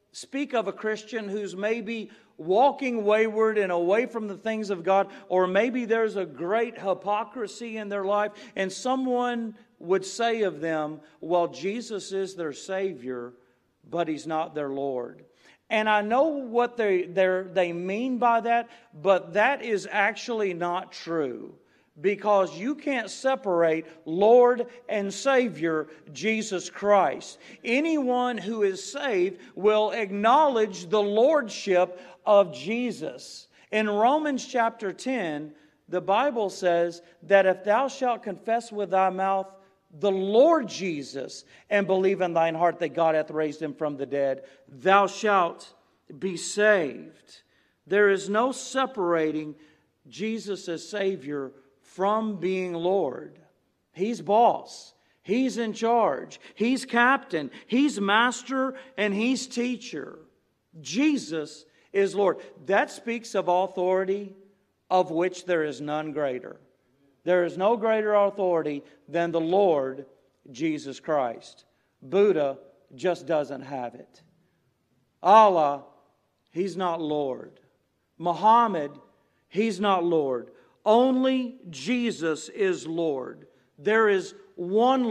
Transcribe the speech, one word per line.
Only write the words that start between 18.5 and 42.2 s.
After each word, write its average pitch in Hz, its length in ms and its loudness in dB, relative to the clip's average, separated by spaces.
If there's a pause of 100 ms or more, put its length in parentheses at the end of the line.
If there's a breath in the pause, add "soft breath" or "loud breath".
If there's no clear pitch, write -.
but 170 400 2
that 233 300 2
is 202 260 -4
actually 208 640 -2
not 175 380 -4
true, 135 640 -6 (440 soft breath)
because 196 580 2
you 240 180 -6
can't 254 340 -4
separate 170 760 0 (200 loud breath)
Lord 240 640 6 (220 loud breath)
and 202 240 -4
Savior 170 720 0 (260 loud breath)
Jesus 185 560 -4
Christ. 196 680 2 (260 loud breath)
Anyone 247 720 0
who 208 260 -4
is 190 280 -2
saved 196 480 -2 (160 loud breath)
will 214 360 2
acknowledge 214 960 2
the 208 140 2
lordship 202 1000 2 (260 loud breath)
of 202 280 6
Jesus. 156 920 -8 (240 soft breath)
In 214 180 0
Romans 262 560 2
chapter 226 480 -2
ten, 156 600 -4 (360 soft breath)
the 175 120 -2
Bible 220 480 2
says 175 520 0 (220 soft breath)
that 190 220 6
if 185 180 2
thou 220 240 2
shalt 240 360 -2
confess 226 480 -4
with 202 200 -6
thy 190 180 4
mouth 190 380 -2 (520 soft breath)
the 196 120 2
Lord 220 580 4
Jesus 143 760 -8 (260 soft breath)
and 202 160 2
believe 190 360 2